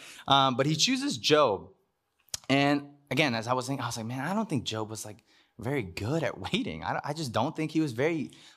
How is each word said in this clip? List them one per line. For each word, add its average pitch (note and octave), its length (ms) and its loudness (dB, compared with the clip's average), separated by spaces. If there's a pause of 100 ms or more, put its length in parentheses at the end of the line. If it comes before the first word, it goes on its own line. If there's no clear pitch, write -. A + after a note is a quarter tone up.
(280)
Um, C3+ 280 6
but C3+ 100 4
he D#3 100 2
chooses B3 440 0
Job. A2 500 4 (800)
And C#3+ 400 4 (220)
again, C3 240 2
as A2 120 -2
I B2+ 60 0
was B2 140 -2
thinking, C3+ 160 -4
I A#2+ 40 -4
was A#2+ 100 -6
like, A2+ 100 -6
"Man, C3 180 -6
I F3 80 -4
don't G#3+ 160 -2
think A#2 140 -2
Job A2 260 -4
was, A2 160 -10
like, G#2+ 180 -16 (360)
very B2 240 -2
good G2 400 -4
at G2+ 160 -4
waiting. F2+ 440 -4
I, A#2+ 200 -2
I C#3+ 100 -6
just D3+ 180 -6
don't A#2 240 0
think D#3 140 -4
he D#3+ 100 0
was D3+ 120 0
very, C#3+ 400 -2 (260)